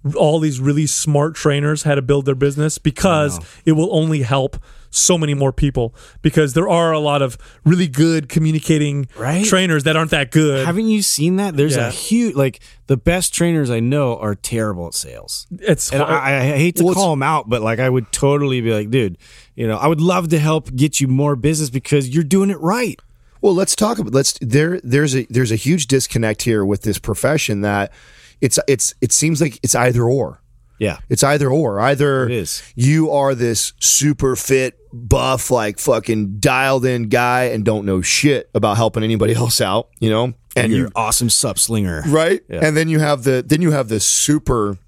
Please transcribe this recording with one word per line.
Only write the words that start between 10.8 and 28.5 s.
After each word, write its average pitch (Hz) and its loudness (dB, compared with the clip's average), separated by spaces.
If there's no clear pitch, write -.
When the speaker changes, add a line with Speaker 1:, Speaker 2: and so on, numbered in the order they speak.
Speaker 2:
you 214 2
seen 165 0
that? 196 -2
There's 143 2
Speaker 1:
Yeah. 120 -2
Speaker 2:
a - -6
huge, 226 -2
like, 135 -2
the 135 2
best 175 0
trainers 160 0
I 117 0
know 127 0
are 107 -4
terrible 104 -4
at - -12
sales. - -10
Speaker 1:
It's 190 -2
Speaker 2:
And 139 0
Speaker 1:
hard. 139 0
Speaker 2:
I, 139 0
I - 0
hate 165 2
to 170 2
Speaker 3:
Well, 185 2
it's 185 0
Speaker 2:
call 180 2
'em 139 0
out, 139 -2
but, 117 0
like, 110 -2
I 131 2
would 127 -2
totally 139 0
be 113 0
like, 107 -4
"Dude, 113 0
you 117 -4
know, 107 -2
I 123 -4
would 156 2
love 175 0
to 160 2
help 156 -2
get 139 0
you 135 0
more 143 0
business 147 -2
because 131 -2
you're 160 0
doing 190 2
it 180 -4
right." 208 -2
Speaker 3:
Well, 196 4
let's 185 0
talk 220 0
about, 156 -6
let's, 135 0
there, 147 0
there's 135 0
a, 123 -2
there's 117 0
a 117 2
huge 147 0
disconnect 117 0
here 107 0
with 98 -2
this 104 -2
profession 113 -2
that 101 -2
it's, 131 0